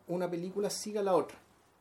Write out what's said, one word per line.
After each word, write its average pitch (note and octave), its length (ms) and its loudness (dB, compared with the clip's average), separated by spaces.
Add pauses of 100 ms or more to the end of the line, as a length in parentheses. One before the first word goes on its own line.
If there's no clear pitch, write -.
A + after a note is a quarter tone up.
una F3 220 -2
película F#3 400 -2
sigue G#3 300 -4
a G3 40 0
la F#3+ 100 4
otra. - 240 4 (440)